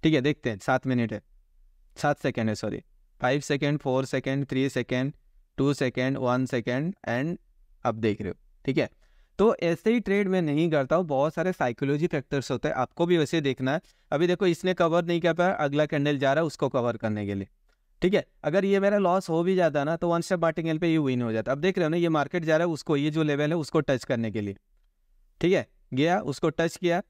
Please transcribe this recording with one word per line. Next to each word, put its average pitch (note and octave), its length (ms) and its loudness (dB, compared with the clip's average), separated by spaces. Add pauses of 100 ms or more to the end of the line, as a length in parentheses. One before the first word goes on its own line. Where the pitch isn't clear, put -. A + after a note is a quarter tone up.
ठीक D#3+ 120 4
है, C3+ 60 4
देखते C3 300 -2
हैं, G#2 80 -6
सात C3 280 0
मिनट A#2+ 260 0
है, G#2 80 -8 (760)
सात D3 220 0
सेकंड A#2+ 300 -2
है, A2 60 0
सॉरी, G#2+ 280 -6 (380)
फ़ाइव C#3 200 0
सेकंड, C#3+ 380 -2
फ़ोर C3 260 0
सेकंड, C3+ 420 -4
थ्री C3 220 0
सेकंड, B2+ 440 -4 (460)
टू C#3 160 2
सेकंड, C3 440 -2
वन B2+ 280 0
सेकंड B2+ 480 -4 (160)
and C#3 260 -2 (480)
अब A#2 100 0
देख A2 260 -2
रहे G2 100 -6
हो। F2 60 -10 (280)
ठीक C3+ 140 0
है, B2+ 100 0 (500)
तो G#3+ 240 4
ऐसे E3+ 300 0
ही A#3+ 80 2
ट्रेड G3 280 0
मैं F#3 140 2
नहीं D#3 280 2
करता D3 260 0
हूँ, F#3 80 2
बहुत D3 300 0
सारे F3+ 180 -2
साइकोलॉजी C#3+ 540 -2
फैक्टर्स C#3+ 440 -4
होते C3+ 180 -2
हैं, D#3 60 -2
आपको B2+ 320 -2
भी F3 120 4
वैसे D#3+ 220 0
देखना C3 320 -2
है। D#3+ 80 -2 (300)
अभी D3+ 160 2
देखो F3+ 200 0
इसने F3+ 280 0
कवर E3+ 300 2
नहीं E3+ 160 0
कर E3+ 120 2
पाया, F3 200 2
अगला D3 340 0
कैंडल C#3+ 320 0
जा C3+ 140 2
रहा D3+ 100 2
है E3+ 40 0
उसको C#3+ 220 -2
कवर A#2+ 280 0
करने G#2+ 300 -2
के G2+ 80 -2
लिए। G2 140 -4 (540)
ठीक F#3 120 2
है, F3 100 2 (200)
अगर F3+ 200 0
ये G3 160 2
मेरा G3+ 180 2
लॉस F#3 300 2
हो E3 140 0
भी F#3 140 2
जाता D3+ 280 2
ना D#3 120 0
तो E3+ 120 -2
वन E3+ 120 2
स्टेप F3 200 -2
मार्टिंगल D#3+ 380 0
पे E3+ 100 0
ये D#3+ 100 4
विन C3 240 0
हो A#2 100 -2
जाता। A2 200 -2
अब C#3 60 -2
देख F#3 200 0
रहे F3 60 2
हो D#3 60 0
ना E3 60 0
ये E3+ 120 2
मार्केट D#3 360 0
जा D#3 120 2
रहा E3 100 2
है E3+ 60 0
उसको, D#3 240 -2
ये D3 140 0
जो D#3 120 0
लेवल D3 280 0
है E3+ 60 0
उसको D#3+ 240 0
टच C3+ 240 -2
करने A#2 260 -2
के G#2+ 100 -4
लिए। G2 160 -6 (840)
ठीक F3 120 2
है, D3 140 0 (280)
गया D#3+ 280 2
उसको D3 280 -2
टच E3 260 -2
किया F3 340 0